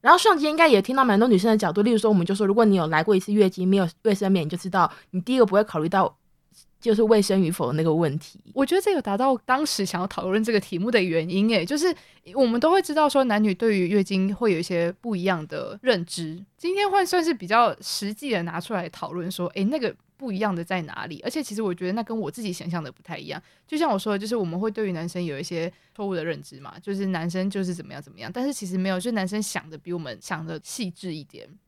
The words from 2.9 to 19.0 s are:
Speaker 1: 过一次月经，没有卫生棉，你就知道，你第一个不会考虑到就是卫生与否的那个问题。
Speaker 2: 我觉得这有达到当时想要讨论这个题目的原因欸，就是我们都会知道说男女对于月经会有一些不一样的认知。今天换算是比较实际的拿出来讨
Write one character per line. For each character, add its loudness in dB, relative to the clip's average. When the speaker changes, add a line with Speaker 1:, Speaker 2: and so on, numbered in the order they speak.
Speaker 1:
过 4
一 4
次 -6
月 6
经， -2
没 6
有 2
卫 2
生 2
棉， 2
你 -6
就 -6
知 -8
道， 2
你 -2
第 -2
一 2
个 8
不 -2
会 6
考 -2
虑 0
到 0
就 2
是 2
卫 6
生 2
与 2
否 -2
的 -2
那 0
个 2
问 0
题。 -16
Speaker 2:
我 0
觉 0
得 2
这 0
有 0
达 -4
到 2
当 0
时 -2
想 -6
要 -4
讨 -8
论 0
这 -2
个 2
题 -6
目 -2
的 4
原 -2
因 2
欸， 0
就 -4
是 0
我 4
们 0
都 4
会 4
知 -6
道 2
说 2
男 2
女 2
对 0
于 0
月 2
经 0
会 0
有 0
一 -4
些 -2
不 -6
一 -4
样 -2
的 -10
认 0
知。 -10
今 -4
天 0
换 2
算 0
是 0
比 -6
较 2
实 -6
际 -8
的 -2
拿 -6
出 -10
来 -6
讨 -12